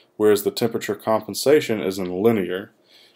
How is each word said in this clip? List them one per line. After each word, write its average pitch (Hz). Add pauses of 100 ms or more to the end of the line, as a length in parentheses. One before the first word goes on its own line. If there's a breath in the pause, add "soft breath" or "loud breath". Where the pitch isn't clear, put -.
(180 soft breath)
whereas 104
the 98
temperature 113
compensation 110
is 95
in 90
linear. 101 (440 soft breath)